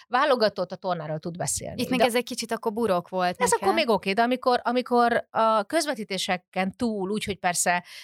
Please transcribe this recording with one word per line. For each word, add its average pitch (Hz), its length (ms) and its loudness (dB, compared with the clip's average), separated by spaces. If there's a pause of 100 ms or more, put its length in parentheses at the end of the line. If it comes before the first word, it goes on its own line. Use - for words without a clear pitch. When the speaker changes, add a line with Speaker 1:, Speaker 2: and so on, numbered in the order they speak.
Speaker 1:
válogatott, 226 680 2
a 185 40 -10
tornáról 160 420 -4
tud 170 180 -8
beszélni. 180 460 -4
Speaker 2:
Itt 233 60 -2
még 254 100 0
Speaker 1:
De 214 60 4
Speaker 2:
ez 240 100 2
egy 240 100 0
kicsit 233 280 -8
akkor 220 200 -4
burok 208 360 0
volt 180 320 -2
Speaker 1:
ez 480 100 2
Speaker 2:
neked. 466 120 2
Speaker 1:
akkor 381 120 2
még 320 140 2
oké, 196 240 2
de 220 100 2
amikor, 247 400 2
amikor 240 680 2
a 220 340 2
közvetítéseken 196 1120 -4
túl, 208 340 -2
úgyhogy 208 280 -4
persze 175 460 0 (200)